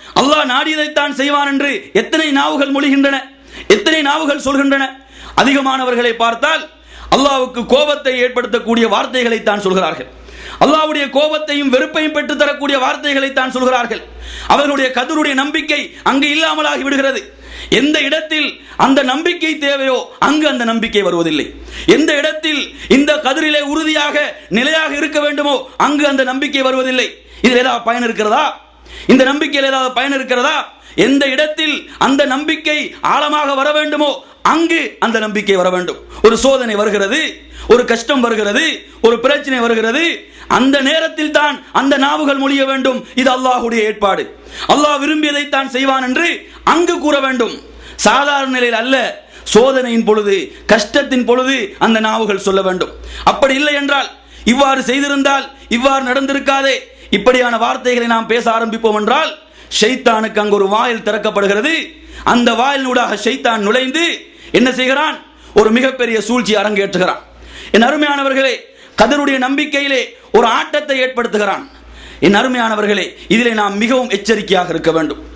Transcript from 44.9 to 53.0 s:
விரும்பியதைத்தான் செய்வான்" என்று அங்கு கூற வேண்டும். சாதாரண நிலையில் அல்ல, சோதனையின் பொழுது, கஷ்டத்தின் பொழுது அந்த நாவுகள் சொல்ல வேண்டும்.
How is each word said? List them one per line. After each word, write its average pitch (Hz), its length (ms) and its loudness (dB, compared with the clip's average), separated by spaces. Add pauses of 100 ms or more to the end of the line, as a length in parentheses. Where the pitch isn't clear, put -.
விரும்பியதைத்தான் 285 680 -2
செய்வான்" 262 360 0
என்று 277 480 -2 (120)
அங்கு 339 360 2
கூற 285 200 2
வேண்டும். 262 420 -2 (340)
சாதாரண 269 560 2
நிலையில் 240 260 0
அல்ல, 240 480 -2 (280)
சோதனையின் 240 520 4
பொழுது, 202 500 0 (100)
கஷ்டத்தின் 247 600 2
பொழுது 254 540 0
அந்த 220 200 2
நாவுகள் 220 380 0
சொல்ல 190 240 0
வேண்டும். 185 280 -2 (340)